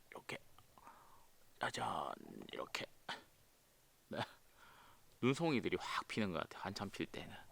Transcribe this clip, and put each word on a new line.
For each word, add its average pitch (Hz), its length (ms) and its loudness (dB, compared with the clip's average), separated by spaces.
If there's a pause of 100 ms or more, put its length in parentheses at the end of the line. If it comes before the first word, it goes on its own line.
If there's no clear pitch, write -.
(100)
이렇게. - 280 -6 (1200)
짜잔, 82 520 2 (400)
이렇게. - 320 -2 (1200)
네. - 100 -4 (1040)
눈송이들이 127 580 6
확 - 280 0
피는 101 240 2
것 78 80 2
같아요, - 240 -4
한참 101 260 -2
필 - 160 0
때는. - 260 -6 (200)